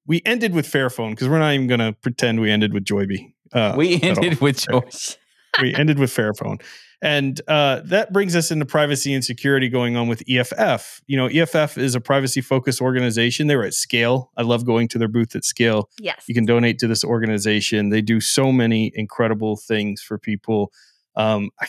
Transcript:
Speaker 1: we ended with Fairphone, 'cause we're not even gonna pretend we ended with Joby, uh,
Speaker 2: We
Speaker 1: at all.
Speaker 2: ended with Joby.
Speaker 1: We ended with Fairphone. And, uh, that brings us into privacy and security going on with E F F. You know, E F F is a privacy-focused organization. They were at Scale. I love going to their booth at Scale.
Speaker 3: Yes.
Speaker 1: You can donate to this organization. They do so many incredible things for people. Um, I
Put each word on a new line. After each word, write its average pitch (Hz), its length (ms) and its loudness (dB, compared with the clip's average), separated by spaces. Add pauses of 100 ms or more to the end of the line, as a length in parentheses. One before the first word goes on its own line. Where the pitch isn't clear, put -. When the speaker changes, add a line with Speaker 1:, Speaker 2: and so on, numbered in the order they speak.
Speaker 1:
we 160 200 0
ended 220 260 0
with 160 140 0
Fairphone, 120 500 -2
'cause 127 120 -2
we're 156 100 2
not 151 160 2
even 131 140 0
gonna 117 240 2
pretend 117 480 -2
we 107 100 2
ended 107 240 2
with 101 100 -2
Joby, 98 500 -4 (180)
uh, 107 240 0
Speaker 2:
We 175 200 2
Speaker 1:
at 175 220 2
all. 196 60 2
Speaker 2:
ended 170 160 0
with 135 280 2
Joby. 123 200 0 (720)
Speaker 1:
We 123 120 0
ended 147 240 2
with 131 160 2
Fairphone. 107 460 -2 (420)
And, 143 460 0
uh, 143 360 2
that 202 280 0
brings 190 240 2
us 160 140 0
into 156 160 0
privacy 143 480 0
and 131 100 -2
security 131 460 0
going 120 260 0
on 120 120 0
with 117 200 -4
E 127 100 2
F 123 180 -2
F. 165 500 -2
You 139 100 -2
know, 127 140 0
E 156 100 2
F 165 140 0
F 151 240 0
is 127 160 0
a 127 60 -2
privacy-focused 135 800 -2
organization. 123 680 0
They 147 100 4
were 113 80 0
at 92 100 -4
Scale. 123 640 0
I 120 60 -2
love 117 240 0
going 117 220 2
to - 100 -6
their 113 100 0
booth 113 280 -2
at - 80 -8
Scale. 110 440 0 (120)
Speaker 3:
Yes. - 260 -8
Speaker 1:
You 117 80 -6
can 117 120 2
donate 120 340 2
to 120 80 0
this 110 160 0
organization. 107 840 0
They 110 120 2
do 110 180 2
so 135 320 0
many 113 420 2
incredible 110 640 -2
things 104 460 -4
for 107 160 -10
people. 104 540 -4 (440)
Um, 107 340 -2 (100)
I - 80 -8